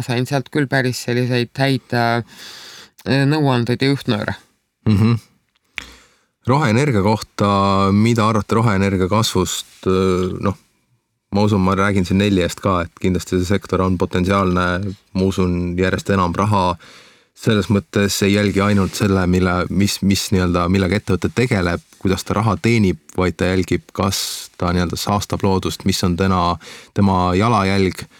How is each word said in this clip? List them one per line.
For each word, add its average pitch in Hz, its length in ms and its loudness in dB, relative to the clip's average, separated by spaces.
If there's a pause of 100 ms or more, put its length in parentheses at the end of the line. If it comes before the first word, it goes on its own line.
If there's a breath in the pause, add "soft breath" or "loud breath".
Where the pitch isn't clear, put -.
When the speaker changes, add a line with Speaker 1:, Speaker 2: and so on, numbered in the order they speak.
Speaker 1:
sain 123 240 -2
sealt 139 220 -4
küll 147 200 -2
päris 127 340 -2
selliseid 120 520 -2
häid, 135 380 -2
äh, 117 320 0 (1000 loud breath)
nõuandeid 135 580 0
ja 135 60 2
juhtnööre. 127 460 -2 (520)
Speaker 2:
Mhm. 107 300 4 (1300 loud breath)
Roheenergia 127 560 2
kohta, 104 460 0 (440)
mida 110 340 4
arvate 107 280 0
roheenergia 98 540 2
kasvust? - 800 -2
Äh, 92 540 0
noh, 98 160 -2 (760)
ma 101 140 2
usun, 104 160 2
ma 95 120 2
räägin 98 320 2
siin 95 120 0
Nelli 98 240 2
eest - 180 -6
ka, 92 220 0
et 82 180 -8
kindlasti 92 380 -2
see 90 80 -2
sektor 92 340 -2
on 92 180 0
potentsiaalne, 90 680 0 (480)
ma 95 140 0
usun, 90 500 -2
järjest 92 320 -2
enam 90 240 2
raha 98 380 0 (640 loud breath)
selles 107 380 0
mõttes 101 500 0
ei 101 140 2
jälgi 98 260 0
ainult 101 320 2
selle, 95 320 2
mille, 90 280 2 (160)
mis, 98 320 0
mis 95 320 0
nii-öelda, 87 360 2
millega 95 280 2
ettevõte 92 360 -2
tegeleb, 95 480 0 (200)
kuidas 95 220 -2
ta 92 140 -2
raha 104 240 2
teenib, 107 380 2 (180)
vaid 90 200 -2
ta 90 120 0
jälgib, - 440 -2
kas - 640 -4
ta 90 160 -2
nii-öelda 87 240 -2
saastab 101 440 -4
loodust, 95 460 -2
mis - 180 -2
on 87 120 0
täna 95 240 2 (520 loud breath)
tema 92 440 2
jalajälg. 98 640 0 (160 soft breath)